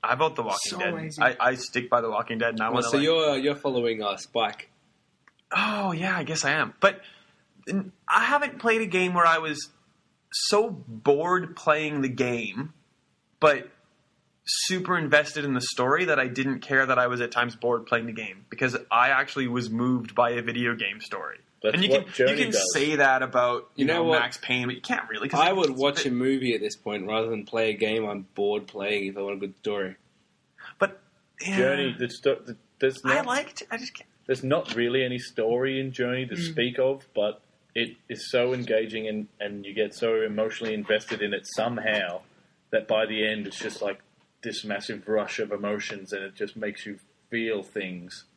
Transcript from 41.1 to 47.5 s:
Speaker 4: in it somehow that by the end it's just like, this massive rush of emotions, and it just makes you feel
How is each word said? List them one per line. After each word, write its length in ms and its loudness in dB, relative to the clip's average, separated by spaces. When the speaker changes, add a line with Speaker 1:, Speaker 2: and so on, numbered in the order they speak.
Speaker 4:
in 100 0
it 140 -6
somehow 680 -2
that 160 0
by 180 4
the 220 -2
end 180 -4
it's 140 -10
just 240 -6
like, 160 -4
this 200 -8
massive 440 -8
rush 320 0
of 120 -4
emotions, 600 -4
and 100 -6
it 120 -12
just 200 -6
makes 300 -8
you 140 -12
feel 340 -2